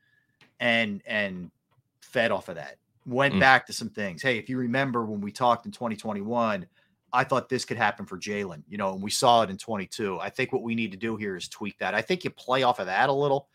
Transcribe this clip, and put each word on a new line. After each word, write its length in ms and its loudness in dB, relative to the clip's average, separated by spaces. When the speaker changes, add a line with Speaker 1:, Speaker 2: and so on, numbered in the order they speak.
Speaker 1:
and, 460 2
and 460 -4
fed 300 0
off 180 -4
of 60 -10
that. 220 -14
Went 300 2
Speaker 2:
Mm. 40 4
Speaker 1:
back 280 8
to 60 -10
some 160 -6
things. 320 -6
"Hey, 180 2
if 100 -12
you 80 -2
remember 480 0
when 160 -6
we 100 -6
talked 360 2
in 40 -10
twenty 240 -6
twenty-one, 680 -2
I 100 4
thought 260 0
this 160 -2
could 120 -6
happen 300 0
for 100 -10
Jalen, 500 -6
you 100 -10
know, 160 -2
and 80 -8
we 100 -4
saw 320 6
it 80 -2
in 60 -8
twenty-two. 640 -4
I 100 -6
think 220 -4
what 120 -2
we 100 -2
need 180 -2
to 60 -14
do 180 -4
here 220 -6
is 100 -10
tweak 300 -10
that." 160 -2
I 80 2
think 220 -2
you 80 -4
play 320 -2
off 160 2
of 80 -4
that 220 2
a 40 2
little, 420 0